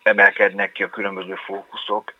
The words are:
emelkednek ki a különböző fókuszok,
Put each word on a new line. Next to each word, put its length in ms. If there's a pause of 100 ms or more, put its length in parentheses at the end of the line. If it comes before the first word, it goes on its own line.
emelkednek 720
ki 100
a 80
különböző 440
fókuszok, 840